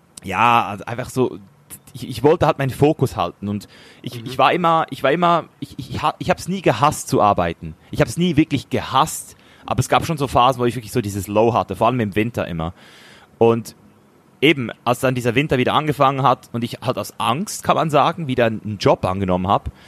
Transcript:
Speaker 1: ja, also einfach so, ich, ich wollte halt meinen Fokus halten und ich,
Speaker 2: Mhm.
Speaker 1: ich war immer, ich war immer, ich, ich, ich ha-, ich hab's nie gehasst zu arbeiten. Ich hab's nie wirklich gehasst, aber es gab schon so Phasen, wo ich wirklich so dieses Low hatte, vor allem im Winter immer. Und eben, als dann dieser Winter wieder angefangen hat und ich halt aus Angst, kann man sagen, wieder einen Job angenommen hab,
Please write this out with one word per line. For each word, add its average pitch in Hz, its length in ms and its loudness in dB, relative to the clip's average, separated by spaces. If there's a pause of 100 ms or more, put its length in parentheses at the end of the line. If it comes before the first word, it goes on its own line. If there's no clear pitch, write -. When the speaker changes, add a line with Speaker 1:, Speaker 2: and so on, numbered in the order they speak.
(240)
Speaker 1:
ja, 107 440 2
also 98 180 -10
einfach 117 240 -8
so, 123 280 -2 (560)
ich, - 160 -12
ich 123 140 -4
wollte 165 240 4
halt 156 100 0
meinen 135 140 -2
Fokus 135 440 -2
halten 90 320 -4
und 104 200 -6 (340)
ich, 120 200 -12
Speaker 2:
Mhm. 110 60 -14
Speaker 1:
ich 131 100 -8
war 135 160 4
immer, 160 360 2
ich - 140 -8
war 135 80 2
immer, 170 340 0 (140)
ich, - 180 -12
ich, - 180 -12
ich 98 60 -6
ha-, 151 180 -2
ich - 100 -2
hab's - 180 -2
nie 185 140 -4
gehasst 143 460 0
zu - 140 2
arbeiten. 87 540 0 (160)
Ich 131 100 0
hab's 131 160 -2
nie 170 180 0
wirklich 143 340 0
gehasst, - 680 -2 (300)
aber - 140 -2
es - 100 -2
gab 127 160 2
schon 165 120 -2
so 135 100 -2
Phasen, 123 320 4
wo 123 60 2
ich 117 100 0
wirklich 107 160 -12
so 127 100 0
dieses 101 260 -4
Low 110 260 4
hatte, 98 220 0
vor 110 120 2
allem 127 120 0
im 104 160 -2
Winter 107 320 -2
immer. 82 260 -4 (640)
Und 117 380 2 (680)
eben, 135 300 2 (120)
als 123 160 -2
dann 131 160 0
dieser 120 200 -2
Winter 143 220 0
wieder 117 160 0
angefangen 139 500 0
hat 131 300 0
und 117 100 -6
ich - 180 -8
halt 123 160 -4
aus 104 220 -8
Angst, 123 440 -4
kann 170 120 2
man 156 140 0
sagen, 147 380 2
wieder 123 200 2
einen 107 320 -6
Job 147 260 2
angenommen 92 420 0
hab, 104 240 0 (160)